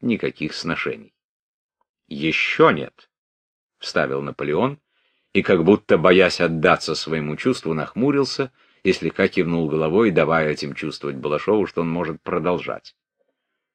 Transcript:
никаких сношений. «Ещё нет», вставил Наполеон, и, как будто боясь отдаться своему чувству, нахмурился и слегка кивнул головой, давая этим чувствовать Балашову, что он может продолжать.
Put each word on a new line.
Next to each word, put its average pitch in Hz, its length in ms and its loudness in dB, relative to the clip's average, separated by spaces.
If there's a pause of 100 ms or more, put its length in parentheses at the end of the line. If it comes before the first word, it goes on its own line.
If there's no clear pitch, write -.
никаких 78 540 -4
сношений. - 600 -8 (920)
«Ещё 156 640 0
нет», - 380 -8 (720)
вставил 69 420 -4
Наполеон, 76 580 -2 (540)
и, 98 100 2
как 87 220 4
будто 101 320 6
боясь 90 440 6
отдаться 82 540 2
своему 76 420 -6
чувству, 123 360 -2
нахмурился 131 800 -2 (300)
и 92 100 2
слегка 90 360 -2
кивнул 85 400 0
головой, 80 420 2
давая 80 400 2
этим 73 240 -8
чувствовать 73 420 -8
Балашову, 76 500 0
что 85 160 -6
он 85 60 -4
может 82 340 -6
продолжать. 82 720 -4 (800)